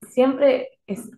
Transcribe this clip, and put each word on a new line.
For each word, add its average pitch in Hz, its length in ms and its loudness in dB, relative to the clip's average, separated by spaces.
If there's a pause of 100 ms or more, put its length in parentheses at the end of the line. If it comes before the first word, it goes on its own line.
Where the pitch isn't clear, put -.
Siempre, 262 840 0
es - 320 -12